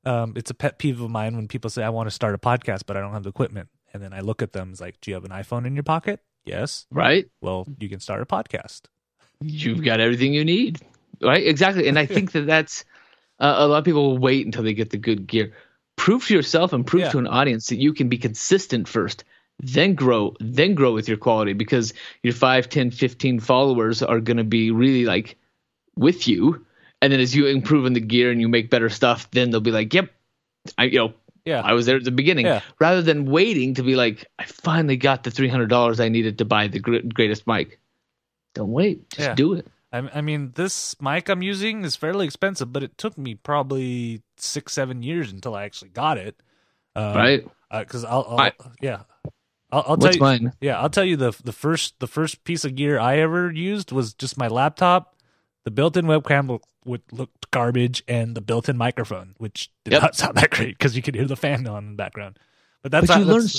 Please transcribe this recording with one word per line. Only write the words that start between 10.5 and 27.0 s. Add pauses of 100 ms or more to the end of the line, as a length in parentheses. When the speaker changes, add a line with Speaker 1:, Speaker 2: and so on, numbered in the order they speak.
Speaker 2:
Right?
Exactly.
And
I
Speaker 1:
<laughs>
Speaker 2:
think
that
that's, (540)
uh,
a
lot
of
people
will
wait
until
they
get
the
good
gear. (440)
Prove
to
yourself
and
prove
Speaker 1:
Yeah.
Speaker 2:
to
an
audience
that
you
can
be
consistent
first, (360)
then
grow,
then
grow
with
your
quality,
because (300)
your
five,
ten,
fifteen
followers
are
gonna
be
really,
like, (640)
with
you. (360)